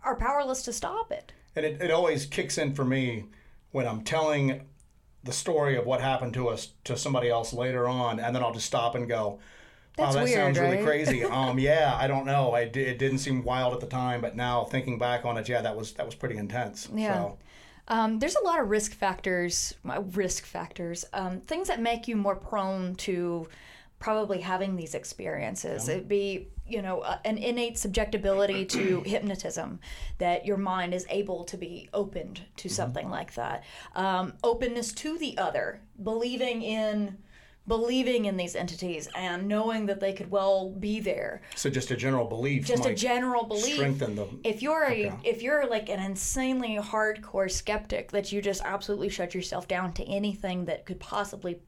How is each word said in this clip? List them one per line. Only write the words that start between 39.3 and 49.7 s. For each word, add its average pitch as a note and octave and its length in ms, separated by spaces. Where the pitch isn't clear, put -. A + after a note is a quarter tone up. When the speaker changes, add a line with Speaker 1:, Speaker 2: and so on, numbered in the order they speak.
Speaker 1:
knowing G#3+ 400
that G3 140
they G3 120
could F#3+ 180
well F#3+ 400
be G#3 280
there. - 420
Speaker 2:
So - 160
just C3+ 220
a B2 40
general B2+ 300
belief C#3 400
Speaker 1:
Just - 180
a - 40
Speaker 2:
might - 80
Speaker 1:
general B3 480
belief. G#3+ 300
Speaker 2:
strengthen C3+ 420
the G#2 100
Speaker 1:
If G#3+ 200
you're D4+ 240
a, A3 200
Speaker 2:
Okay. G3 60
Speaker 1:
if A3+ 200
you're, C#4+ 260
like, A3 200
an G3 120
insanely A3+ 800
hardcore G#3+ 720
skeptic G#3 600
that G3+ 220
you G3+ 100
just G3 220
absolutely G3 460
shut F3 240
yourself F3+ 340
down F3+ 240